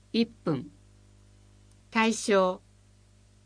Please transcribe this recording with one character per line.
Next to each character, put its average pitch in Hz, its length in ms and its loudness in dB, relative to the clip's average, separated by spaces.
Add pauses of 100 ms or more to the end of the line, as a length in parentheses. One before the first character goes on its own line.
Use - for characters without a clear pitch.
(120)
一 226 140 0
分。 - 460 -8 (1200)
対 226 200 2
象、 190 520 0 (840)